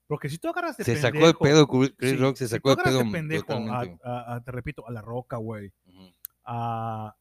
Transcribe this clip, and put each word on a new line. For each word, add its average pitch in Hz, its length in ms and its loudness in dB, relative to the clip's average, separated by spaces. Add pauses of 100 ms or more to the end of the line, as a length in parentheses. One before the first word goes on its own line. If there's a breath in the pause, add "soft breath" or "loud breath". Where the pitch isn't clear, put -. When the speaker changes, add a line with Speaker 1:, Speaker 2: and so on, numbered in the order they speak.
Speaker 1:
Porque 147 240 -6
si 156 80 -8
tú 320 120 -6
agarras 339 280 -6
de 214 60 -8
Speaker 2:
Se 120 140 0
sacó 131 280 0
de 165 80 8
Speaker 1:
pendejo, - 60 -12
Speaker 2:
pedo, 151 280 8 (300)
Chris 127 140 0
Speaker 1:
sí, 135 60 0
Speaker 2:
Rock 131 180 2
se 131 100 -4
Speaker 1:
si 110 60 -4
Speaker 2:
sacó - 180 2
Speaker 1:
tú - 60 6
Speaker 2:
de 359 60 2
Speaker 1:
agarras - 120 4
de 127 120 2
Speaker 2:
pedo 107 60 -2
Speaker 1:
pendejo 156 320 -4 (100)
a, 107 40 -2
Speaker 2:
totalmente. 110 480 -6
Speaker 1:
a, 120 300 -8
a, 120 80 -8
te 123 80 -12
repito, 123 360 -12
a 120 40 -12
La 113 100 -10
Roca, 120 360 -10
güey, 110 340 -10 (160)
Speaker 2:
Ujú. 92 240 -20 (340)
Speaker 1:
a, 113 760 -6